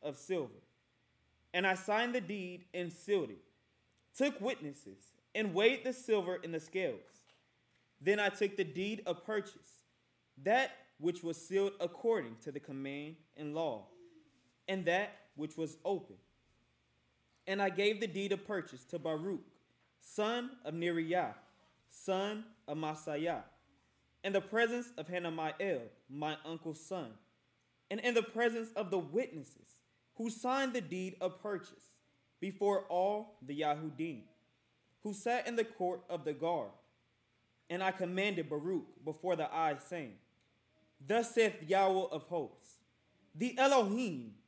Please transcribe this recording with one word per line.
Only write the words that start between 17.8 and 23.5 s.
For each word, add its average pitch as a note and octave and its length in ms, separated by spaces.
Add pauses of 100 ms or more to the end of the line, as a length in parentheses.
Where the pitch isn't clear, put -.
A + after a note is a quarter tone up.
the A3+ 60
deed G3 260
of G3 140
purchase F3 380
to E3+ 140
Baruch, D#3+ 520 (500)
son A#3+ 500 (160)
of D#3 80
Neriah, E3 600 (540)
son G3+ 560 (240)
of D3 80
Masaiah, D#3 680 (800)